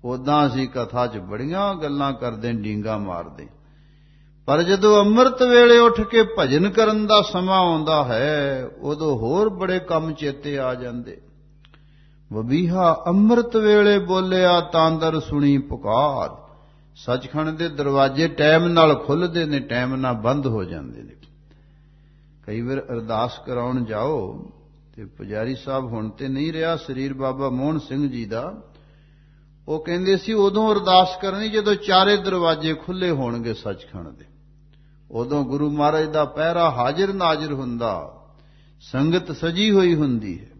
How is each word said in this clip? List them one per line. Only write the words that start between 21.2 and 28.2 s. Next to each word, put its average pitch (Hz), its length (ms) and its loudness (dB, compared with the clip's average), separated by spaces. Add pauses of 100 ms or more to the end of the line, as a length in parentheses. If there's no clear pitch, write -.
ਕਈ 107 140 -6
ਵਾਰ 131 180 -4
ਅਰਦਾਸ 113 640 -6
ਕਰਾਉਣ 123 400 -4
ਜਾਓ 110 640 -6 (460)
ਤੇ 107 100 -18
ਪੁਜਾਰੀ 107 500 -8
ਸਾਹਿਬ, 131 300 -6
ਹੁਣ 110 240 -8
ਤੇ 135 180 -10
ਨਹੀਂ 143 260 -4
ਰਿਹਾ 160 220 -2
ਸਰੀਰ 135 380 -8
ਬਾਬਾ 135 360 -4
ਮੋਹਨ 139 300 -2
ਸਿੰਘ 139 300 -4
ਜੀ 120 160 -8